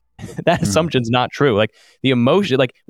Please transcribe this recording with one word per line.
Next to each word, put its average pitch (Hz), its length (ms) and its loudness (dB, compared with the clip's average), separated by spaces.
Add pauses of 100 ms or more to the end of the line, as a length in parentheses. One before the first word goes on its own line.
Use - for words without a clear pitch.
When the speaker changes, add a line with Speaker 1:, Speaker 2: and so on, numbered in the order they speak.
(100)
Speaker 1:
<laughs> - 80 -20
that - 280 -14
Speaker 2:
Mm-hmm. 165 160 2
Speaker 1:
assumption's 120 480 0
not 123 220 0
true." 135 240 0
Like, 110 160 0 (300)
the 131 80 0
emotion, 135 480 2
like, 131 160 -2 (160)